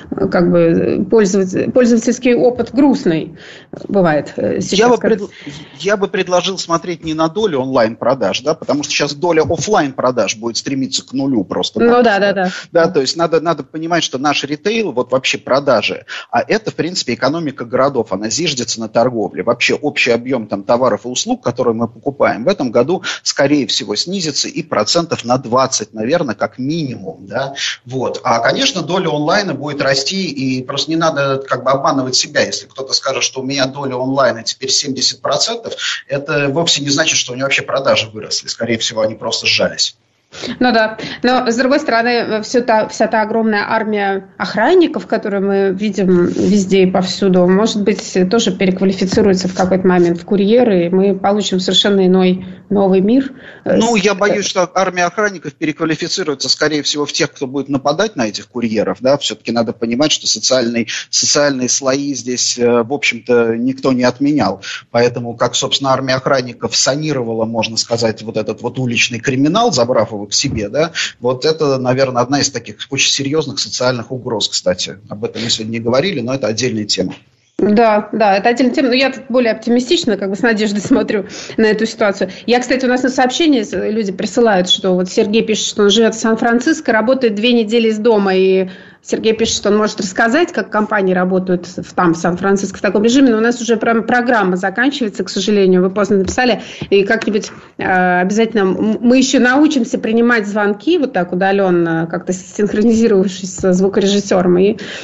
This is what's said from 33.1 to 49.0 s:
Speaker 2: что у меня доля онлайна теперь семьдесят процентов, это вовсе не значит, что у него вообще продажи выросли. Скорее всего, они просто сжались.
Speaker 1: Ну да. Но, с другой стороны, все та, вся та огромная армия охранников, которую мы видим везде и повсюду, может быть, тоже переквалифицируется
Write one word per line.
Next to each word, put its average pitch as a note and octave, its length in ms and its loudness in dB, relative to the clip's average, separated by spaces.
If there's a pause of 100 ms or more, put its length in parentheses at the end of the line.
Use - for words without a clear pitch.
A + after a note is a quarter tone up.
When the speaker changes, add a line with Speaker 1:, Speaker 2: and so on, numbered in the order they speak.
Speaker 2:
что C3+ 200 -4
у - 20 -6
меня C3+ 220 -2
доля C3+ 280 -6
онлайна B2+ 480 0
теперь - 280 -6
семьдесят - 500 -4
процентов, - 540 -4 (340)
это C#3+ 400 -2
вовсе D3+ 340 0
не C#3+ 80 -6
значит, D#3 260 0
что - 160 -4
у - 40 -10
него C3+ 80 -4
вообще C3+ 180 -2
продажи A2 480 0
выросли. - 380 -8
Скорее A2+ 300 -4
всего, A2 240 -4
они A2 120 -2
просто - 320 -6
сжались. - 500 -2 (600)
Speaker 1:
Ну B3 140 2
да. A3 260 0 (240)
Но, B3 260 2
с A#3 60 2
другой C4 240 2
стороны, A#3 640 0
все A#3+ 180 0
та, A3 280 2
вся - 180 -2
та A3 160 2
огромная A3 480 0
армия G3+ 640 -2
охранников, B3 720 2
которую G3+ 400 -2
мы G3 320 2
видим F#3 480 2
везде F#3+ 560 2
и F#3 80 4
повсюду, F#3 560 2
может G3 380 2
быть, - 320 -2 (160)
тоже - 180 2
переквалифицируется F#3+ 960 2